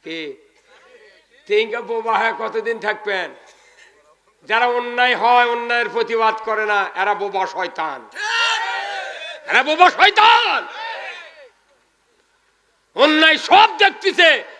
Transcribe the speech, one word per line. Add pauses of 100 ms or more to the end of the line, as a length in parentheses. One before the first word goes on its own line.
কি (1120)
তেইকা
বোবা
হয়ে
কতদিন
থাকবেন? (1080)
যারা
অন্যায়
হয়,
অন্যায়ের
প্রতিবাদ (100)
করে
না,
এরা
বোবা
শয়তান, (1400)
এরা
বোবা
শয়তান। (2250)
অন্যায়
সব
দেখতেছে (160)